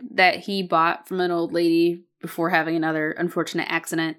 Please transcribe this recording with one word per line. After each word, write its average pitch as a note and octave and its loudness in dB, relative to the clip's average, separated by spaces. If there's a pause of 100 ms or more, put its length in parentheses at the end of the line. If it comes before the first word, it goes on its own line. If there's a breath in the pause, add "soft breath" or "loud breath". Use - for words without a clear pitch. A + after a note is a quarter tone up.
(120)
that F3+ 4
he G3 -4
bought E3+ 0
from F#3 -2
an F3 0
old E3+ -2
lady E3+ 2 (180)
before E3+ -2
having D#3+ 2
another D#3 0
unfortunate E3+ -2
accident. D#3+ -4